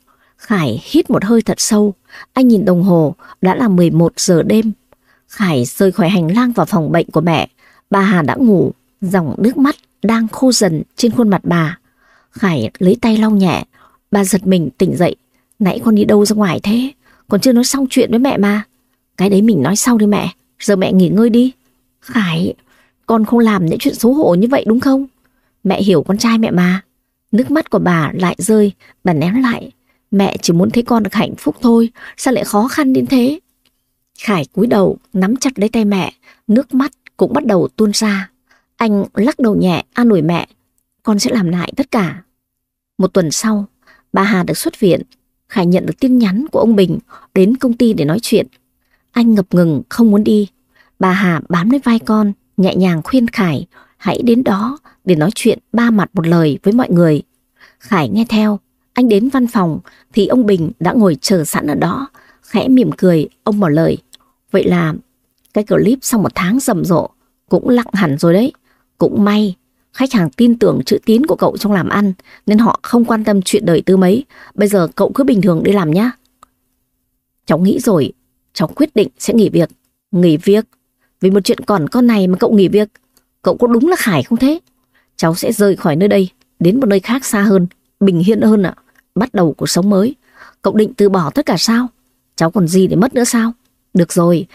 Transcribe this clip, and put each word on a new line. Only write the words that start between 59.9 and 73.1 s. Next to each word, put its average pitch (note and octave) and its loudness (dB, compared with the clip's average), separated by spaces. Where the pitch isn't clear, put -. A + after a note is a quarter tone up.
thì G3 2
ông B3 2
Bình F#3 0
đã E3+ -2
ngồi F#3+ 2
chờ F3+ 0
sẵn - -4
ở - -2
đó. A3 -4
Khẽ - -4
mỉm B3+ 4
cười, E3+ 2
ông G#3 -2
mở F#3 2
lời, D#3 0
"Vậy G3 0
là E3+ 0
cái G#3 -2
clip G3 0
sau - -2
một F3 -2
tháng F#3+ -2
rầm F3+ -2
rộ E3 0
cũng - 0
lặng A#3+ 0
hẳn E3 -2
rồi E3+ 2
đấy. A#3 0
Cũng G3+ 0
may, G#3 0
khách C4+ -2
hàng F3 0
tin A#3+ 2
tưởng E3+ 0
chữ - 0
tín A#3 2
của F4 0
cậu - -2
trong G#3 -4
làm F3+ 0
ăn G3+ 0
nên G#3+ 2
họ A3+ 2
không A#3 0
quan A3 -2